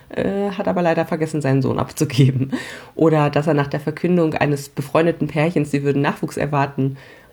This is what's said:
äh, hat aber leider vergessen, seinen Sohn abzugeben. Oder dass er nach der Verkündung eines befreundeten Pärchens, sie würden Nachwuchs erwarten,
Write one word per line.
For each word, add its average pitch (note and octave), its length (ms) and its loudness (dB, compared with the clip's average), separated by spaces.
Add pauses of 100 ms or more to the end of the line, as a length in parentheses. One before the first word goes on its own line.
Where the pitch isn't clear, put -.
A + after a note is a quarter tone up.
äh, G3 420 -2
hat G3 160 -4
aber F3+ 160 0
leider E3 220 2
vergessen, D#3 360 -4
seinen C3+ 220 2
Sohn B2 160 0
abzugeben. C3 720 2 (420)
Oder D3+ 380 4
dass D3 160 0
er D3+ 80 4
nach C#3+ 120 2
der D#3 120 -4
Verkündung D#3+ 560 0
eines C#3+ 340 0
befreundeten D#3+ 580 0
Pärchens, D#3 440 0
sie C#3+ 120 -2
würden C#3+ 200 0
Nachwuchs - 340 -4
erwarten, C#3 600 -2 (360)